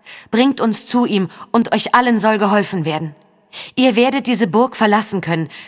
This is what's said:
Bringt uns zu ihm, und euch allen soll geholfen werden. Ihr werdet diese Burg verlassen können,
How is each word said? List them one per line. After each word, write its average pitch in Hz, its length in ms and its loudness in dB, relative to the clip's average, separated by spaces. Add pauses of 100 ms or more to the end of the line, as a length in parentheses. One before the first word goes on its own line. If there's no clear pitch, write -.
(300)
Bringt 254 300 2
uns 220 260 -2
zu 247 200 0
ihm, 190 220 0 (220)
und 233 240 0
euch - 200 0
allen 240 240 2
soll 214 200 2
geholfen 196 460 0
werden. 156 300 -6 (600)
Ihr 254 220 2
werdet 254 300 0
diese 233 200 0
Burg 220 300 0
verlassen 208 440 2
können, 165 280 -4 (200)